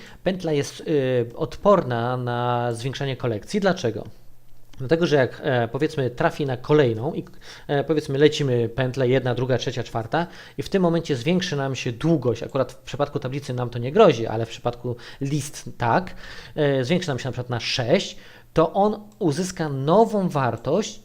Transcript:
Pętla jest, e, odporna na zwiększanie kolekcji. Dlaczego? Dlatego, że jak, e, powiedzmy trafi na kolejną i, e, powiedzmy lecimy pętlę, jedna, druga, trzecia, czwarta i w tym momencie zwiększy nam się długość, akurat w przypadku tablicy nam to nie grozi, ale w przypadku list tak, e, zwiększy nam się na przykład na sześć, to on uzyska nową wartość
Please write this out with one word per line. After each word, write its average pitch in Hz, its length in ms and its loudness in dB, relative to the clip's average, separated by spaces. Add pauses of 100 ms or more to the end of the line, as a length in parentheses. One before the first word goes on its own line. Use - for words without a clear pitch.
(240)
Pętla 180 280 0
jest, 143 300 -2 (480)
e, - 60 -16
odporna 127 800 2
na 120 560 -2
zwiększanie 127 440 -6
kolekcji. 120 440 -4
Dlaczego? 175 440 0 (720)
Dlatego, 160 280 4
że 147 100 4
jak, 131 280 2
e, 120 240 2
powiedzmy 135 420 -2
trafi 156 360 0
na 131 100 -2
kolejną 131 580 2
i, 165 100 -6 (420)
e, 139 180 2
powiedzmy 147 340 0
lecimy 139 500 4
pętlę, 127 400 0
jedna, 127 260 2
druga, 123 240 2
trzecia, 123 240 -4
czwarta 120 440 -2 (320)
i 139 40 -4
w - 60 -10
tym 196 140 2
momencie 165 340 2
zwiększy 147 400 0
nam 135 200 -2
się 127 160 -4
długość, 123 500 2
akurat - 300 -2
w - 40 -18
przypadku - 420 -4
tablicy 131 360 -6
nam 123 160 -4
to 123 80 -8
nie 120 140 -4
grozi, 151 340 6
ale 113 200 -2
w - 20 -18
przypadku - 480 -6 (240)
list 139 580 -6
tak, 131 360 0 (400)
e, 139 300 2
zwiększy 139 240 0
nam 131 100 -2
się 131 100 -6
na 123 40 -2
przykład 123 180 -8
na 117 100 -2
sześć, 139 560 0 (380)
to 160 180 4
on 208 280 2 (180)
uzyska 170 500 -2
nową 175 600 4
wartość 135 760 0